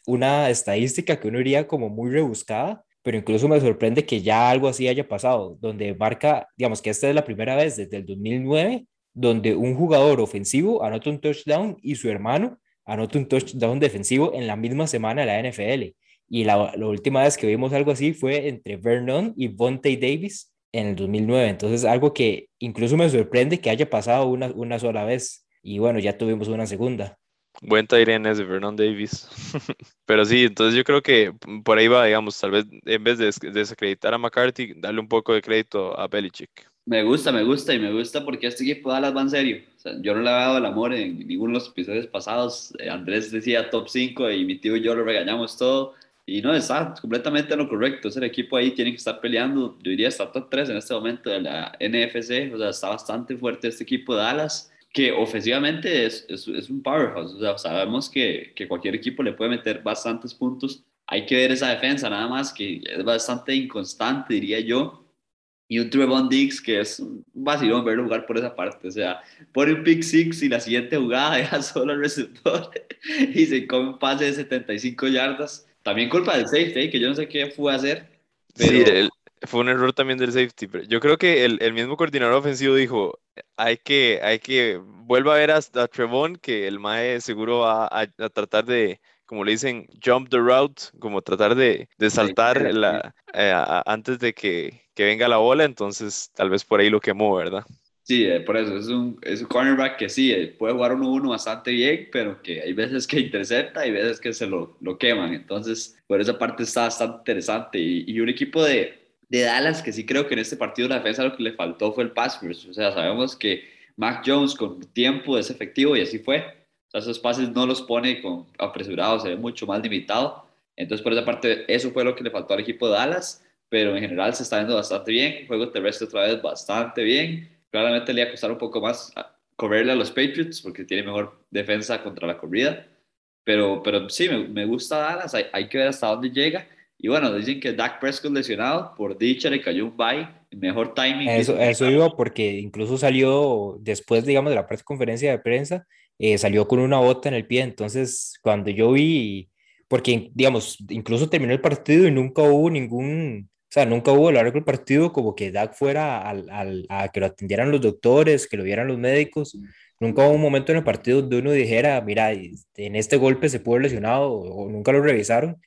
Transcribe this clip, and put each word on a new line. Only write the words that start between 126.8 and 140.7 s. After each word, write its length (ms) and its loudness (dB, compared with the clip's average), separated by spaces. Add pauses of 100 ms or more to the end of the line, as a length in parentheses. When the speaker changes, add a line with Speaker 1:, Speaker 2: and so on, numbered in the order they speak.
Speaker 3:
bien. 480 -2 (220)
Claramente 420 0
le 60 0
iba 80 0
a 20 -10
costar 220 -6
un 60 -8
poco 220 -6
más 360 -4
a, 180 -14 (220)
correrle 360 2
a 40 2
los 140 0
Patriots 520 -2
porque 220 -12
tiene 180 -4
mejor 480 -8
defensa 520 -4
contra 240 -10
la 120 -4
corrida, 480 -2 (580)
pero, 380 2
pero 260 -2
sí, 200 0
me, 180 -2
me 180 -6
gusta 340 -4
Dallas, 360 -4
hay, 180 -2
hay 160 -4
que 100 -4
ver 100 4
hasta 180 -4
dónde 240 -2
llega. 360 -2 (320)
Y 100 -4
bueno, 260 2
dicen 260 -4
que 140 -4
Dak 260 -4
Prescott 320 -4
lesionado, 640 -4
por 220 -8
dicha 320 0
le 100 -2
cayó 240 -2
un 120 -8
bye, 300 -2 (260)
mejor 420 -4